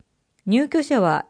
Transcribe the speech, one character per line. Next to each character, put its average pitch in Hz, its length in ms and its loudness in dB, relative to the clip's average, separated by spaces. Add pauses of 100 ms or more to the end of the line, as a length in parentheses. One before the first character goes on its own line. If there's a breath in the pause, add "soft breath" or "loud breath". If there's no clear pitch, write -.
(440)
入 247 240 0
居 330 140 0
者 277 180 0
は 160 300 0